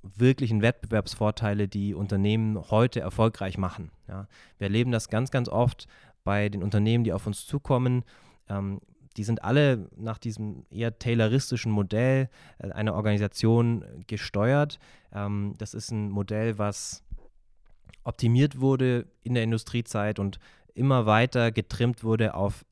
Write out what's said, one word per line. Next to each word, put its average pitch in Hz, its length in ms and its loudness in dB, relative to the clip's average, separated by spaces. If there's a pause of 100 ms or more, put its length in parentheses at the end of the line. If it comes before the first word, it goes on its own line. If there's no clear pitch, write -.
wirklichen 113 580 2
Wettbewerbsvorteile, 104 1080 0
die 101 280 -2
Unternehmen 104 760 0
heute 113 300 4
erfolgreich 98 560 0
machen. 92 340 -6 (180)
Ja, 95 200 -10 (300)
wir 101 80 -4
erleben 117 260 2
das 113 160 -2
ganz, 117 220 0
ganz 131 180 0
oft 120 380 0 (380)
bei 101 240 2
den 101 140 -4
Unternehmen, 107 420 2
die 101 80 0
auf 95 140 -4
uns 101 200 -6
zukommen. 127 580 0 (440)
Ähm, 98 320 -4 (360)
die 107 80 -4
sind 113 200 -2
alle 131 520 2
nach 113 220 -8
diesem 107 520 -8
eher 110 280 -6
tayloristischen 117 720 2
Modell, 120 560 2 (300)
äh, 98 120 -10
einer 107 240 -2
Organisation 107 880 2 (220)
gesteuert. 123 720 0 (340)
Ähm, 101 460 -4
das 110 140 -10
ist 107 180 -10
ein 107 200 -4
Modell, 107 480 -2
was - 440 -6 (1000)
optimiert 127 580 2
wurde 131 460 2 (160)
in 123 100 -6
der 117 120 0
Industriezeit 110 720 -2
und 98 200 -4 (360)
immer 127 320 2
weiter 117 460 4
getrimmt 117 500 -2
wurde 110 320 2
auf 101 380 -4